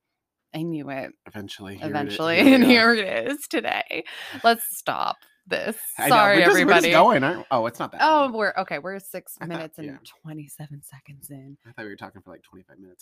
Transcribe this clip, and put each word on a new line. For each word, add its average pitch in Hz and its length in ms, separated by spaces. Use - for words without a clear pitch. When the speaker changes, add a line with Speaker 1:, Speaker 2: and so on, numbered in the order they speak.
Speaker 1:
I 156 100
knew 151 260
it. 135 240
Speaker 2:
Eventually, 101 500
here - 80
it 156 40
is. 151 60
Speaker 1:
Eventually, 156 400
Speaker 2:
Here 180 100
we 269 80
Speaker 1:
<laughs> - 20
and 247 100
Speaker 2:
are. - 20
Speaker 1:
here 233 260
it 196 380
is 285 160
today. - 560
Let's 233 220
stop - 380
this. - 300
Speaker 2:
I - 60
know, - 60
Speaker 1:
Sorry, 208 300
Speaker 2:
we're - 20
just, 175 100
Speaker 1:
everybody. 180 220
Speaker 2:
we're - 20
just - 0
going, 175 320
aren't, 156 280
oh, 120 160
it's - 120
not - 140
that - 100
Speaker 1:
Oh, 302 220
Speaker 2:
long. 254 80
Speaker 1:
we're, 214 240
okay, 185 220
we're 190 200
six - 400
Speaker 2:
I 185 60
thought, 165 40
Speaker 1:
minutes 160 280
and 151 100
Speaker 2:
yeah. 135 100
Speaker 1:
twenty-seven 151 640
seconds 139 460
in. 139 360
Speaker 2:
I 117 60
thought 117 140
we 104 40
were 98 60
talking 98 260
for, 92 100
like, 80 120
twenty-five - 360
minutes. - 220